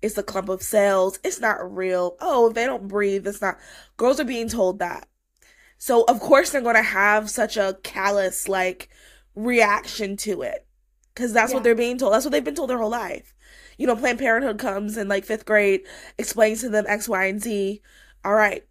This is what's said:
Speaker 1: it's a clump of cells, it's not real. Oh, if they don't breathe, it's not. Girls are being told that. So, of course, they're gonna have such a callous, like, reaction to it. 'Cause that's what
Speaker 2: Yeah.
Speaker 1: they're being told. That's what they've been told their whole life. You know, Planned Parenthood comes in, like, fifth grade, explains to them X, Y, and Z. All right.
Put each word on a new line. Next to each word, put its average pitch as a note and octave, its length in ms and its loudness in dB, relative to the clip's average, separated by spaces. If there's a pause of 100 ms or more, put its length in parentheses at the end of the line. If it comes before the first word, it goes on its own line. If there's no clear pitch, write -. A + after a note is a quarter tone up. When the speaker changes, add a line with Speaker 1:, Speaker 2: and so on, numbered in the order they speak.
Speaker 1:
it's G#3 160 -4
a G3+ 40 -4
clump F#3+ 260 -6
of F#3 140 -4
cells, G3 600 2
it's F#4 180 -4
not G3+ 340 -2
real. F3+ 460 -2
Oh, C4+ 280 4
if A3+ 60 0
they A#3 120 0
don't A3+ 220 -6
breathe, G3 380 -2
it's G#3 160 -8
not. F#3+ 160 -2 (400)
Girls B3+ 200 2
are D#4 60 0
being A#3 240 -4
told G3+ 300 0
that. - 280 -8 (720)
So, A#3 300 4
of F#3+ 120 4
course, D4+ 300 4
they're C#4+ 120 -2
gonna A3+ 200 4
have G#3 480 2
such - 260 -4
a F#3+ 260 -2
callous, G3 680 -2
like, F#3 400 -2 (460)
reaction G#3 840 0
to F#3 240 -6
it. B2 240 -8 (480)
'Cause A#3+ 200 -4
that's A#3+ 180 4
what B3+ 80 0
Speaker 2:
Yeah. A3 40 -10
Speaker 1:
they're A#3 100 6
being A#3+ 240 -2
told. A#3+ 160 2
That's B3 100 2
what C4+ 80 -2
they've D4 120 2
been D4 100 -6
told D4 160 -4
their B3 80 -2
whole A3+ 120 -2
life. - 440 -8 (420)
You B3 100 -2
know, A#3+ 100 2
Planned A#3+ 220 0
Parenthood A#3 400 0
comes G#3 380 -6
in, G#3+ 120 -6
like, G3 160 -2
fifth A3 200 -6
grade, G3+ 380 4 (360)
explains A3 420 2
to B3 100 -6
them G#3+ 180 2
X, G#3 200 -2
Y, F#3+ 180 0
and G3+ 160 -4
Z. G#3 400 -4 (420)
All G3+ 100 2
right. G#3 360 2